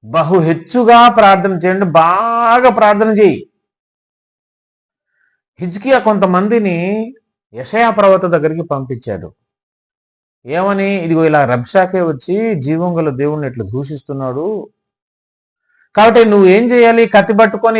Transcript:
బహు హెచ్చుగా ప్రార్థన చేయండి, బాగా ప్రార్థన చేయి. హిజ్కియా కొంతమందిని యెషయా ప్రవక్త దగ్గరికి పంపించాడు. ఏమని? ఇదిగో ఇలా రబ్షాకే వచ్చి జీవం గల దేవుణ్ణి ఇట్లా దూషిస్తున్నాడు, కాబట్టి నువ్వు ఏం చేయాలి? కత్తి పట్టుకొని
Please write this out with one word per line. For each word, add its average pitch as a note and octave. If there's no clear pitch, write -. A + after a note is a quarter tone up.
బహు D#3
హెచ్చుగా A3
ప్రార్థన G3
చేయండి, F#3+
బాగా A#3
ప్రార్థన G#3+
చేయి. F3
హిజ్కియా G3+
కొంతమందిని G3+
యెషయా G#3+
ప్రవక్త F#3+
దగ్గరికి D#3
పంపించాడు. B2
ఏమని? G3
ఇదిగో E3
ఇలా D3+
రబ్షాకే F#3
వచ్చి E3
జీవం E3
గల D#3+
దేవుణ్ణి D3
ఇట్లా A#2
దూషిస్తున్నాడు, C3+
కాబట్టి A3+
నువ్వు G3+
ఏం A#3
చేయాలి? A#3
కత్తి G#3
పట్టుకొని A3